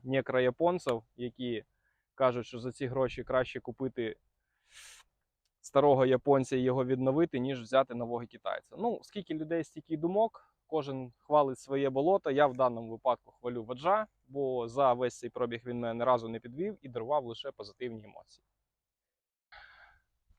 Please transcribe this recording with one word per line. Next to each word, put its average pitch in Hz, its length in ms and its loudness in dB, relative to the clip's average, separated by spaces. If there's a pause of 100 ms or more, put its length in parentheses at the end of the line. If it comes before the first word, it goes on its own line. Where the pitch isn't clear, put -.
некрояпонців, 127 1000 0 (140)
які 120 480 -8 (500)
кажуть, 123 320 0
що 123 120 -12
за 120 140 -8
ці 135 140 -6
гроші 123 380 -2
краще 127 360 -2
купити 120 560 -6 (1400)
старого 135 460 6
японця 131 500 4
і 127 40 2
його 127 240 2
відновити, 131 540 2
ніж 127 240 -4
взяти 131 320 2
нового 120 320 -6
китайця. - 520 -10
Ну, 214 240 -4
скільки 180 320 -10
людей, 156 300 -4
стільки - 300 -12
й - 20 -2
думок, 185 580 -2 (120)
кожен 135 520 -6
хвалить 143 400 2
своє 139 320 0
болото. 151 400 2
Я 143 160 6
в 131 80 0
даному 120 360 0
випадку 117 420 -2
хвалю 120 320 -8
Ваджа, 165 420 -2 (200)
бо 131 420 -4
за 127 240 4
весь 123 260 -2
цей 120 120 -10
пробіг 120 360 -4
він 120 140 -4
мене 117 140 -4
ні 117 100 -4
разу 120 240 2
не 113 120 -8
підвів 160 420 -8
і 139 60 -16
дарував 123 360 -4
лише 120 280 -12
позитивні 110 520 -12
емоції. - 400 -20 (1900)